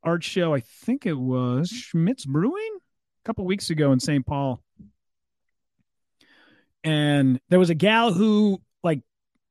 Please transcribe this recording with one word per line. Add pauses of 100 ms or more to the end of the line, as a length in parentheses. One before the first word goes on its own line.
art
show,
I
think
it
was
Schmitz
Brewing,
a
couple
weeks
ago
in
Saint
Paul. (2250)
And
there
was
a
gal
who, (220)
like, (500)